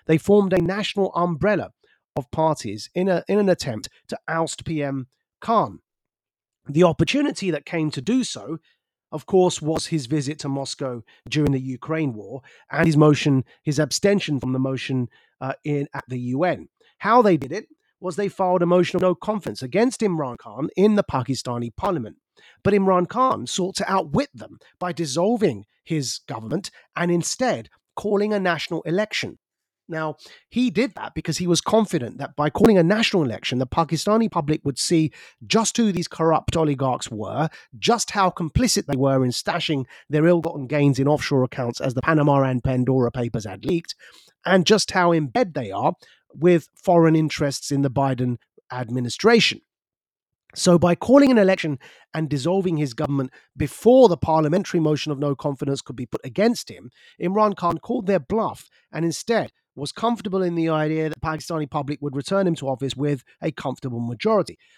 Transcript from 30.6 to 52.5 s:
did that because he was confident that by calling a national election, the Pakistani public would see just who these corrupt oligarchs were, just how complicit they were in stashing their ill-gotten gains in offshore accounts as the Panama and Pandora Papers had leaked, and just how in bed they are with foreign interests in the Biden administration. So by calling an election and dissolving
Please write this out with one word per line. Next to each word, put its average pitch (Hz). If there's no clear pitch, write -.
did 208
that -
because 156
he 180
was 170
confident 202
that 135
by 147
calling 214
a 170
national 196
election, 123
the 131
Pakistani 202
public 151
would 143
see 160
just 208
who 220
these 170
corrupt -
oligarchs 135
were, 107
just 214
how 190
complicit -
they 139
were 135
in 127
stashing 156
their 151
ill-gotten 165
gains 143
in 135
offshore 143
accounts 120
as 135
the 120
Panama 143
and 131
Pandora 127
Papers 117
had 95
leaked, 170
and 185
just -
how 175
in 156
bed 196
they 113
are 123
with 170
foreign 165
interests 151
in 139
the 139
Biden 127
administration. 127
So 175
by 170
calling 277
an 240
election 185
and 160
dissolving 165